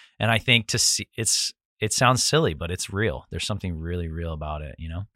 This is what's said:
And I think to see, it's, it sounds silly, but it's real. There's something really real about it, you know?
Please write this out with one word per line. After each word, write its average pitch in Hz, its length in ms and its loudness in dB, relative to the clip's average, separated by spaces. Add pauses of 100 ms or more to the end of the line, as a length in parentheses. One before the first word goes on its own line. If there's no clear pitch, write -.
(180)
And 110 120 2
I 113 80 4
think 117 300 4
to 120 100 0
see, - 280 2 (100)
it's, - 360 0 (280)
it 107 120 0
sounds 123 320 4
silly, 147 300 2
but 80 180 -6
it's - 180 -6
real. 98 400 -2
There's 87 160 -6
something 95 320 -4
really 85 300 -4
real 80 240 -6
about 76 300 -6
it, 71 160 -12
you 80 100 -10
know? 87 160 -6 (120)